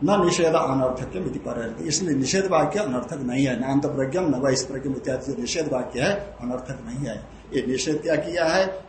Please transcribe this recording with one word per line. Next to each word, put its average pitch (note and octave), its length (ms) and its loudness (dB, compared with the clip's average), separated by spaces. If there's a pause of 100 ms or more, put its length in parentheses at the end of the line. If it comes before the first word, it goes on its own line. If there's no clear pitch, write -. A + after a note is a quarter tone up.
न F#3+ 200 6
निषेध E3 300 4
अनर्थक्यम C3 720 0
इति A2+ 120 -4
परयन्ति, A#2 460 -6
इसलिए D#3+ 320 0
निषेध F#3 300 2
वाक्य D#3 320 4
अनर्थक B2+ 380 -2
नहीं C3+ 300 0
है। A#2+ 140 0
नान्त C#3 260 2
प्रज्ञम C#3 380 0
न C3+ 160 2
बहिष्प्रज्ञम C3+ 520 0
इत्यादि B2+ 400 -4
जो A#2+ 80 -4
निषेध C#3+ 320 -2
वाक्य B2 280 -4
है D#3+ 140 2
अनर्थक B2 720 -8
नहीं B2 120 -8
है। A#2 280 -6 (260)
ये B2 140 0
निषेध C3 360 0
क्या D#3 140 2
किया E3+ 280 0
है? F#3 440 2